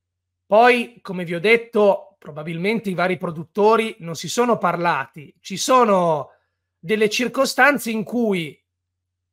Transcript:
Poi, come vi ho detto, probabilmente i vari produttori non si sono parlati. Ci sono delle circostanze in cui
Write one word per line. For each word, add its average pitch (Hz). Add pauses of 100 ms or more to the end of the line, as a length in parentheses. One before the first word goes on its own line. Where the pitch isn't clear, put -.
(460)
Poi, 233
come 180
vi 170
ho 175
detto, 208 (100)
probabilmente 175
i -
vari 175
produttori 214
non 165
si 165
sono 240
parlati. 170
Ci -
sono 185 (440)
delle 214
circostanze 247
in 220
cui 196 (760)